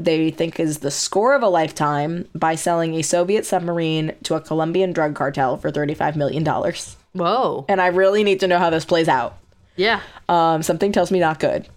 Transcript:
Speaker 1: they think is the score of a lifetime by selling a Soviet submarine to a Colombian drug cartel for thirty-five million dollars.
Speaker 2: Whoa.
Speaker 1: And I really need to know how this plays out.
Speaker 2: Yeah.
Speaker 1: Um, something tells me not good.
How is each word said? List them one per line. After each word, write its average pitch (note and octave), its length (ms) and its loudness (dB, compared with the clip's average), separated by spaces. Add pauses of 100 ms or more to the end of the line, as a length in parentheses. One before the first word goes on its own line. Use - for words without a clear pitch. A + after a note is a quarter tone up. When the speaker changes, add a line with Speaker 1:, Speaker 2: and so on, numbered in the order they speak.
Speaker 1:
they D#3+ 260 2
think E3 300 -4
is D#3 200 -2
the C#3 100 -4
score A3 440 0
of C4 80 0
a A3 60 2
lifetime D#3 840 -2
by D#3+ 220 0
selling E3 380 0
a D#3+ 80 -2
Soviet F#3 440 0
submarine E3 680 -2 (120)
to E3 100 -2
a D#3 60 -2
Colombian E3+ 520 0
drug D3+ 220 0
cartel C#3 420 -2
for D3+ 140 -6
thirty-five D3+ 460 -2
million D3 280 -2
dollars. - 520 -4 (160)
Speaker 2:
Whoa. E3+ 580 -2
Speaker 1:
And F#3+ 100 2
I F3+ 60 4
really F#3+ 360 4
need G3 180 2
to F#3+ 80 2
know F3 100 4
how F3 120 2
this D#3+ 140 0
plays E3 240 2
out. B2+ 300 0 (400)
Speaker 2:
Yeah. G3+ 220 0 (280)
Speaker 1:
Um, E3 340 2
something F#3+ 300 0
tells F3+ 180 2
me F#3 100 2
not D#3+ 200 0
good. - 260 -2 (100)